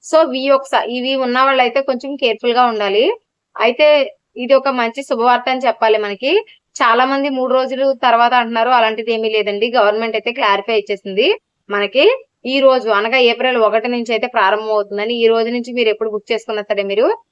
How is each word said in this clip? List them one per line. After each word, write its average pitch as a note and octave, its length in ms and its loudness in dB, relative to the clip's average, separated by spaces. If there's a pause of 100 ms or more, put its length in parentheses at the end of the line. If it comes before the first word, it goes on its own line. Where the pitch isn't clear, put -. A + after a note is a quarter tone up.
So D#4 200 0
ఇవి C4 260 -2
ఒకసారి, C#4 400 0
ఇవి B3+ 240 -4
ఉన్న B3 280 -2
వాళ్ళైతే B3+ 380 2
కొంచెం C4+ 340 -6
కేర్ఫుల్ A#3 380 -2
గా B3 120 2
ఉండాలి. G#3+ 400 0 (500)
అయితే B3 320 2 (480)
ఇది B3 180 0
ఒక C4+ 160 2
మంచి B3 340 -4
శుభవార్త B3 460 0
అని B3+ 160 -2
చెప్పాలి A3+ 320 2
మనకి. G#3+ 340 -4 (440)
చాలా A#3+ 300 2
మంది C#4 240 -2
మూడు B3+ 240 -2
రోజులు C4 320 0 (160)
తర్వాత A#3+ 320 2
అంటున్నారు, A#3 360 0
అలాంటిది A3+ 440 0
ఏమీ A3 160 -2
లేదండి. G#3 420 -2
గవర్నమెంట్ A3 460 0
అయితే A#3 140 -6
క్లారిఫై A3+ 480 0
ఇచ్చేసింది G3+ 480 -2 (420)
మనకి. G3+ 360 0 (400)
ఈ C4 140 -2
రోజు C4 300 4
అనగా A3+ 300 0
ఏప్రిల్ B3 380 2
ఒకటి A3 300 0
నుంచి A#3+ 260 -4
అయితే A3+ 140 -2
ప్రారంభం G#3+ 460 0
అవుతుందని, G#3 400 -4
ఈ A#3 140 0
రోజు A3+ 220 2
నుంచి A#3+ 240 -6
మీరు A#3 160 0
ఎప్పుడు A3 200 -4
బుక్ G#3 200 -10
చేసుకున్నా A3 320 -4
సరే G3+ 220 -4
మీరు G3 240 0 (240)